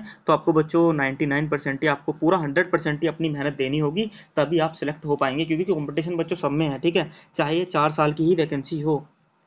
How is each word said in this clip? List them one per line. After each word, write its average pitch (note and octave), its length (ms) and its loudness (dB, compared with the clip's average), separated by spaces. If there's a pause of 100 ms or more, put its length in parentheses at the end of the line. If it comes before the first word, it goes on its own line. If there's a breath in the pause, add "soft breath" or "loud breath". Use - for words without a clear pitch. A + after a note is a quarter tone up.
(260 loud breath)
तो D#3+ 60 4
आपको D#3 200 2
बच्चों D#3+ 400 4
नाइंटी C#3 340 0
नाइन C#3+ 220 0
परसेंट C#3+ 340 -2
ही, D#3 60 2
आपको C#3+ 240 -2
पूरा D#3 260 2
हंड्रेड D#3+ 320 0
परसेंट D3+ 320 0
ही E3 60 2
अपनी D#3+ 200 -2
मेहनत C#3+ 260 -2
देनी C#3 240 0
होगी, D#3 260 0 (320 loud breath)
तभी D#3 220 2
आप D#3+ 140 2
सिलेक्ट D3 320 -6
हो D3 120 0
पाएंगे, C#3+ 280 0
क्योंकि D#3+ 200 0
कंपटीशन D#3+ 520 -2
बच्चों E3 200 -2
सब D3 140 -2
में D3+ 160 0
है, C#3 120 -2
ठीक E3 180 0
है, D#3 140 -2 (240 loud breath)
चाहे D#3 240 0
ये F3+ 80 0
चार D#3 240 2
साल D3+ 220 2
की D#3 120 0
ही F3 100 4
वैकेंसी D3+ 460 -2
हो, D3+ 160 0 (500)